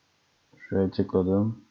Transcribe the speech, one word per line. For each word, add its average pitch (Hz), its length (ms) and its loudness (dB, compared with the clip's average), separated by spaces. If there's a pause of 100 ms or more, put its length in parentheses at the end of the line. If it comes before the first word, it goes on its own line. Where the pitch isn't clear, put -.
(560)
Şuraya 98 340 -2
tıkladım. 98 800 0